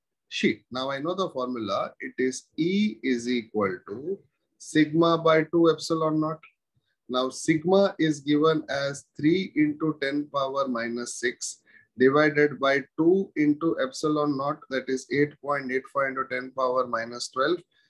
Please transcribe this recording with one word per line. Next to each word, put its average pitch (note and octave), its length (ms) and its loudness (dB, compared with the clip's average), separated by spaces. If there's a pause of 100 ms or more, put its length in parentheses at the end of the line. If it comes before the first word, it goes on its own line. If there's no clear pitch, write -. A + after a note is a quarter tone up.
(300)
sheet. - 400 -2
Now C3 200 -6
I C#3 80 -6
know D#3+ 160 -4
the F#3 160 -4
formula. B2 720 -4
It C3 160 -12
is B2+ 280 -2 (120)
E G3 460 0
is A#2+ 260 -2
equal G#2+ 500 -2 (100)
to C#3+ 300 -8 (380)
sigma D#3+ 640 2
by D#3+ 260 4
two E3 260 4
epsilon D#3 500 -2
naught. D#3 200 -4 (680)
Now B2+ 200 -2
sigma F3+ 680 2
is D#3 220 0
given D3+ 480 2
as C#3 360 -6 (120)
three F3+ 400 0
into D3+ 440 0
ten D3 320 -2
power C3+ 360 -2
minus A#2+ 500 -6
six - 400 -6 (400)
divided D3 600 4
by C#3 240 2 (140)
two F#3 400 4
into D3+ 440 2
epsilon D3 560 -2
naught, C#3+ 220 -4 (120)
that C3 180 -4
is C3 240 -4
eight C#3+ 300 2
point C#3 280 -4
eight C3 120 -2 (100)
five C#3 160 0
into C3+ 220 -4
ten B2+ 260 -6
power B2+ 300 0
minus A#2+ 420 -6
twelve. D3+ 300 0 (320)